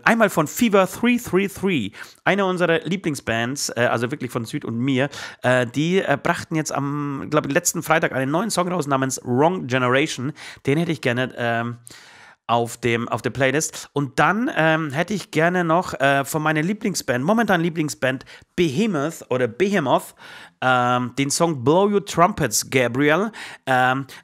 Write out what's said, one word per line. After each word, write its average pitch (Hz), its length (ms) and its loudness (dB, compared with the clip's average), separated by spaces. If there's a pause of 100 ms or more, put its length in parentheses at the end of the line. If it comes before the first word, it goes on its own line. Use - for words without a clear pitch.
einmal 214 260 6
von 156 160 2
Fever 196 420 4
three 240 300 0
three 196 300 0
three, 151 420 -2 (320)
eine 196 240 2
unserer 170 380 2
Lieblingsbands, 135 840 -4
äh, - 100 -2 (100)
also 120 220 0
wirklich 135 180 -8
von 120 140 -4
Süd 147 200 -8
und 117 140 -6
mir. 135 300 2 (340)
Äh, 123 240 2
die, 160 320 0
äh, 139 240 0
brachten 170 320 -2
jetzt 156 180 -2
am, 143 580 -4
glaub 147 160 0
ich, 139 60 -2
letzten 175 300 -2
Freitag 160 300 0
einen 131 180 -2
neuen 185 200 -2
Song 180 180 -2
raus 170 180 -4
namens 135 380 -2
Wrong 151 420 2
Generation. 131 640 0 (340)
Den 139 120 2
hätte 170 140 0
ich 127 80 -6
gerne, 127 360 -2
ähm, 117 420 -4 (720)
auf 117 280 0
dem, 117 320 0
auf 117 140 -4
der 123 80 0
Playlist. 131 600 -2
Und 143 280 -2
dann, 202 360 2
ähm, 160 360 2
hätte 175 200 -2
ich - 200 -8
gerne 175 320 2
noch, 165 300 0
äh, 139 300 2
von 156 200 -4
meiner 156 180 2
Lieblingsband, 170 600 -2
momentan 208 360 2
Lieblingsband 151 640 -2 (300)
Behemoth 165 760 0
oder 127 180 0
Behemoth, 170 640 0 (460)
ähm, 123 580 2
den 139 120 0
Song 156 340 0
Blow 180 280 4
Your 202 140 0
Trumpets, 165 640 0
Gabriel. 147 600 2 (340)
Ähm, 131 400 2 (180)